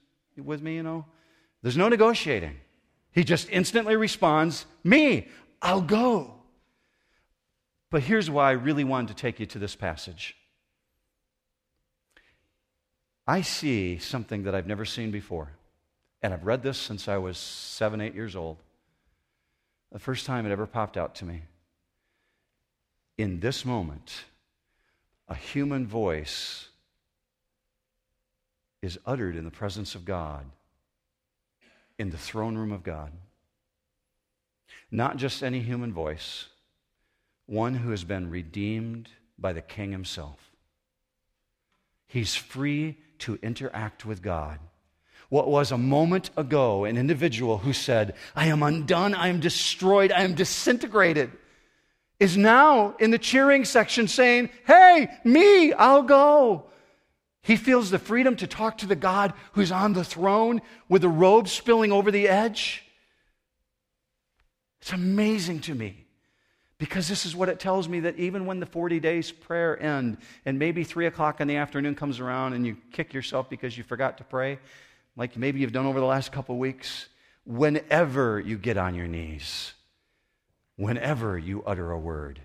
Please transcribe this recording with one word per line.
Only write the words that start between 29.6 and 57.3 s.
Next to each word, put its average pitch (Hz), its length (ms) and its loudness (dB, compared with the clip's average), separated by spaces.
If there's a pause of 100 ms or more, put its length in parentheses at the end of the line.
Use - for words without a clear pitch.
of 87 120 -18
God, 76 440 -10 (1500)
in 104 100 -8
the 80 80 -10
throne 110 400 -8
room 107 160 -6
of 95 100 -10
God. 78 300 -12 (1800)
Not 120 280 -4
just 131 240 -8
any 127 180 -6
human 120 320 -8
voice, 80 540 -10 (1000)
one 117 300 -4
who 120 160 -6
has 101 120 -6
been 90 280 -8
redeemed 104 800 -10 (280)
by 95 140 -6
the 82 80 -10
King 101 320 -12
himself. 90 600 -14 (1500)
He's 113 280 -4
free 147 600 -6 (220)
to 110 240 -10
interact 110 640 -10
with 104 160 -10
God. 78 360 -6 (720)
What 139 200 2
was 143 240 2
a 123 60 -2
moment 160 580 2
ago 123 480 2
an 117 140 -2
individual 127 600 0
who 131 140 -2
said, 110 420 0 (220)
"I 156 120 2
am 151 140 2
undone, 170 520 0
I 180 140 0
am 175 120 0
destroyed, 190 720 2
I 185 120 4
am 180 100 0
disintegrated," 185 960 0 (920)
is 190 160 4
now 226 600 6
in 226 160 4
the 233 60 4
cheering 269 460 4
section 220 440 2
saying, 247 420 4 (160)
"Hey, 339 420 10 (160)
me, 330 480 8
I'll 277 300 8
go." 277 680 6 (680)